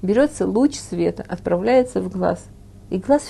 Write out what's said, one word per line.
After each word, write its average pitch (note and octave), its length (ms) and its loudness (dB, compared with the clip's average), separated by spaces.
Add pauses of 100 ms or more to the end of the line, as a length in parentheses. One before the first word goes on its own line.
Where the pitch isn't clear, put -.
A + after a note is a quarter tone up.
Берётся G#3+ 440 2
луч A#3 300 2
света, E3+ 500 -4
отправляется A3 720 0
в F#3 100 -6
глаз. F3+ 340 -2 (460)
И F#3+ 80 -2
глаз C#4+ 320 0